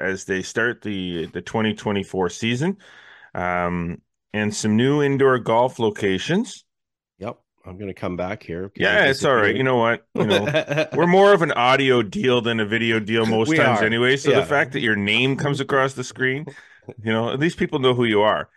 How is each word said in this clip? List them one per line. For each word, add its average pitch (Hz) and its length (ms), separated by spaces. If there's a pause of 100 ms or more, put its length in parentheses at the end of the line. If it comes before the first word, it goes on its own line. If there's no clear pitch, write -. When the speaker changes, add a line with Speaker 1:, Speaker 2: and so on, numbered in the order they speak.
Speaker 1:
as 95 240
they 95 160
start 117 400
the, 90 460
the 87 140
twenty 110 340
twenty-four 95 540
season, 123 480 (580)
um, 87 640 (320)
and 104 220
some 107 200
new 139 280
indoor 135 340
golf 117 400
locations. 110 880 (540)
Speaker 2:
Yep. 107 180 (260)
I'm 92 140
gonna 98 160
come 90 240
back 92 240
here. 85 240
Okay, - 160
Speaker 1:
Yeah, 202 240
it's 135 180
all 139 120
right. 110 180
Speaker 2:
disappeared. - 40
Speaker 1:
You 131 80
know 131 120
what? 117 380
You 170 100
know, 151 640
Speaker 2:
<laughs> - 40
Speaker 1:
we're 151 120
more 190 260
of 180 120
an 147 80
audio 131 500
deal 113 400
than 113 180
a 107 60
video 113 340
deal 110 280
most 110 220
Speaker 2:
We 160 80
Speaker 1:
times 127 240
Speaker 2:
are. 107 40
Speaker 1:
anyway. 120 320
So 135 140
Speaker 2:
Yeah. 117 80
Speaker 1:
the - 80
fact 143 240
that 139 80
your 110 160
name 110 400
comes 143 240
across 135 340
the 127 100
screen, 131 440 (560)
you 110 80
know, 113 180
at - 80
least 165 220
people 180 180
know 127 160
who 120 120
you 107 160
are. 95 360